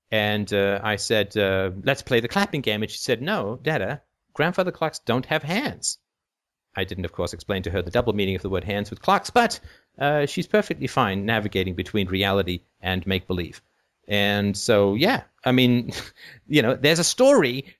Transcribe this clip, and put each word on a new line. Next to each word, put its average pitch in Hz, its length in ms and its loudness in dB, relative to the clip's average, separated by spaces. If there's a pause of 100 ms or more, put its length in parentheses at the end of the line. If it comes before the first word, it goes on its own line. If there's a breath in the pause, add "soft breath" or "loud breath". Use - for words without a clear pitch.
(120)
And, 104 420 0
uh, 98 300 2
I 107 140 0
said, 104 380 0
uh, 95 360 2 (120)
"Let's 135 200 -2
play 120 160 0
the - 80 -2
clapping 196 340 -2
game." 107 220 -2
And 107 80 -8
she - 80 -12
said, 117 220 -2
"No, 135 420 -4
Dada, 139 380 -4 (320)
grandfather 180 380 0
clocks - 280 -6
don't 123 260 0
have 156 160 0
hands." 175 560 -4 (760)
I 98 80 -2
didn't, 90 220 -6
of 85 60 -8
course, 87 220 -4
explain 95 300 -6
to 98 80 -4
her 95 100 0
the 90 80 -8
double 117 240 0
meaning 98 220 -2
of 90 80 -8
the 98 60 -6
word 92 140 -2
hands 101 280 -6
with - 100 -14
clocks, - 300 0
but, 233 280 2 (380 soft breath)
uh, 143 300 2
she's - 180 -4
perfectly 165 400 0
fine 98 400 2
navigating 104 480 0
between 95 340 -2
reality 95 540 0 (200)
and 92 260 -2
make-believe. 92 560 -4 (440)
And 101 480 2
so, 101 380 4
yeah, 170 300 2 (200)
I 127 80 2
mean, 123 400 4 (280 loud breath)
<laughs> - 280 -20
you 151 140 4
know, 135 140 2
there's 156 240 2
a 175 40 0
story 175 600 4 (140 loud breath)